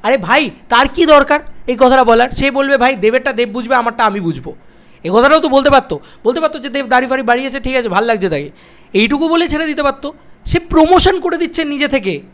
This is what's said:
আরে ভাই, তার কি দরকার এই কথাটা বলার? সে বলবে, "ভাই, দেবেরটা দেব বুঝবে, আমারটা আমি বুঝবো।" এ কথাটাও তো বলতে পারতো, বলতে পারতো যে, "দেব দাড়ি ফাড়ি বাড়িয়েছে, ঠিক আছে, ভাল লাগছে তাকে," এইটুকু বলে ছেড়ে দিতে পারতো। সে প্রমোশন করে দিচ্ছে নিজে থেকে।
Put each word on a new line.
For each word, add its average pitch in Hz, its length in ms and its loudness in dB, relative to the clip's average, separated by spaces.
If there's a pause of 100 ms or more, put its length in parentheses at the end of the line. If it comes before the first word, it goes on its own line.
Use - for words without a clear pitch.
আরে 262 140 2
ভাই, 233 320 0 (200)
তার 254 180 4
কি 330 180 0
দরকার 294 340 4 (280)
এই 247 120 -2
কথাটা 254 240 4
বলার? 233 260 2
সে 269 220 -2
বলবে, 277 260 0
"ভাই, 247 180 2
দেবেরটা 240 380 -2
দেব 226 180 -2
বুঝবে, 254 240 -4
আমারটা 233 300 0
আমি 208 140 -2
বুঝবো।" 156 360 -8 (480)
এ 165 100 -6
কথাটাও 277 260 4
তো 311 100 -2
বলতে 269 200 2
পারতো, 254 300 0 (240)
বলতে 254 160 0
পারতো 311 200 -4
যে, 262 100 -10
"দেব 262 180 -6
দাড়ি 254 200 2
ফাড়ি 262 160 -2
বাড়িয়েছে, 254 360 -2
ঠিক 262 160 -4
আছে, 233 140 -2
ভাল 190 140 0
লাগছে 208 260 0
তাকে," 147 200 -6 (440)
এইটুকু 277 360 0
বলে 330 200 0
ছেড়ে 302 160 -2
দিতে 294 180 -6
পারতো। 277 300 -4 (320)
সে - 140 0
প্রমোশন 349 600 2
করে 339 180 -4
দিচ্ছে 320 280 -4
নিজে 285 220 -4
থেকে। 190 340 -4 (120)